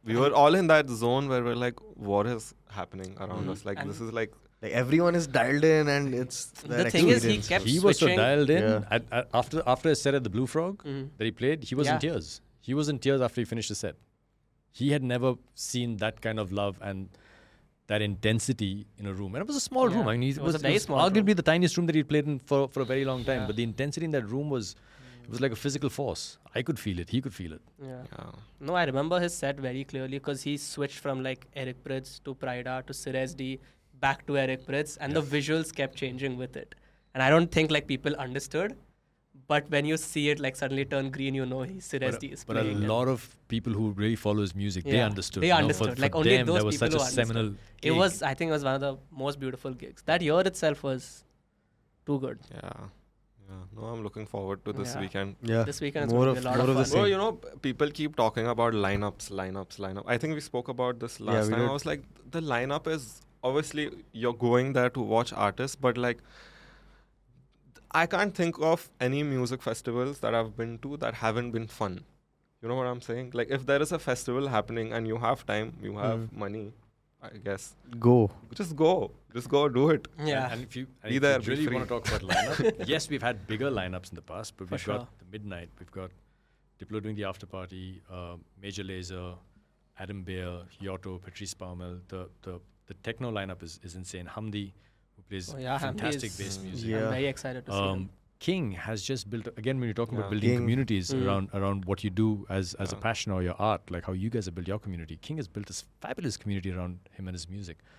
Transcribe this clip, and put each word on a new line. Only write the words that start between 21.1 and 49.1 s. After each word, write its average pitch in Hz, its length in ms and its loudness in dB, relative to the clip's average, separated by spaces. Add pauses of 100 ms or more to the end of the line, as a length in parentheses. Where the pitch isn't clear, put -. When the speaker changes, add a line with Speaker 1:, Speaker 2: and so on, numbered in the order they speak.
Speaker 2:
room. 170 80 4
Speaker 4:
the - 80 4
tiniest 170 280 6
room 175 100 2
that 156 80 2
he'd 147 180 4
played 147 140 4
in 147 100 0 (140)
for, 139 180 6
for 135 120 -2
a 120 120 -2
very 135 100 2
long 127 280 -2
time. 131 100 2
Speaker 2:
Yeah. 131 60 -2
Speaker 4:
But 110 80 -2
the 117 160 2
intensity 143 340 -2
in 160 60 -2
that 123 240 0
room 147 160 -2
was, 110 240 -4 (480)
it - 80 -18
was 117 100 -4
like 135 180 2
a - 60 -12
physical 139 240 0
force. - 480 -6 (160)
I 117 80 0
could 123 160 -2 (100)
feel 90 120 0
it. 85 180 -6
He - 20 4
could 127 140 -6
feel 85 260 -10
it. - 20 -20 (220)
Speaker 2:
Yeah. 127 200 -12 (100)
Speaker 1:
Yeah. - 180 -14 (380)
Speaker 2:
No, 180 60 0
I 175 180 6
remember 160 260 2
his 175 140 0
set 143 260 -2 (100)
very 131 140 -6 (120)
clearly 131 240 -4
'cause 135 240 -6
he 147 120 -2 (140)
switched 143 380 -6
from, 131 240 -2
like, - 160 -10 (180)
Eric 127 180 -10
Prydz 131 420 -6
to 135 100 -6 (100)
Prida 127 400 -4
to 135 160 -10
Sirez 131 420 -4
D, 131 160 -6 (460)
back 135 220 2
to 143 160 0
Eric 131 240 -2
Prydz, 143 320 -2
and 143 140 -4
Speaker 4:
Yeah. 160 60 4
Speaker 2:
the 143 140 0
visuals 151 380 0 (100)
kept 135 220 -2
changing 127 340 -4
with 127 240 -8
it. - 120 -18 (400)
And 131 80 0
I 131 120 8
don't 165 240 6
think, 156 180 4
like, 147 160 2
people 143 240 0
understood. 143 600 -4 (760)
But 147 220 2
when 143 160 4
you 160 80 2
see 147 340 0
it, 143 140 0
like, 135 100 -2
suddenly 135 380 -2
turn 135 180 0
green, 135 240 -4
you 131 100 0
know 127 160 -4 (100)
he's 190 200 -12
Sirez 131 220 0
Speaker 4:
But - 20 -2
a, - 40 -10
Speaker 2:
D 139 80 -8 (100)
is - 120 -18
Speaker 4:
but 113 80 0
a 110 40 4
Speaker 2:
playing. 104 260 0
Speaker 4:
lot 120 260 4
of 117 120 -4 (280)
people 113 200 0
who 107 180 2
really 104 320 2
follow 104 180 4
his 92 200 -2
music, 92 240 -2
they 139 160 2
Speaker 2:
Yeah. 113 100 6
Speaker 4:
understood. 95 320 -2
Speaker 2:
They 170 40 4
Speaker 4:
You 180 60 8
know, 160 60 8
Speaker 2:
understood. 113 380 2
Speaker 4:
for, 135 80 0
Speaker 2:
Like, 175 80 2
Speaker 4:
for 165 100 0
Speaker 2:
only 139 140 8
Speaker 4:
them, 123 100 4
Speaker 2:
those - 140 4
Speaker 4:
that - 40 2
was 104 100 2
Speaker 2:
people - 120 2
Speaker 4:
such 156 80 2
a - 20 4
Speaker 2:
who 139 60 4
understood. 123 240 2
Speaker 4:
seminal 113 240 0
Speaker 2:
It - 380 -14
Speaker 4:
gig. 165 120 6
Speaker 2:
was, 185 200 2 (100)
I - 20 -2
think 165 160 -2
it 156 40 2
was 147 100 0
one 135 160 2
of - 80 -2
the 135 100 -4 (260)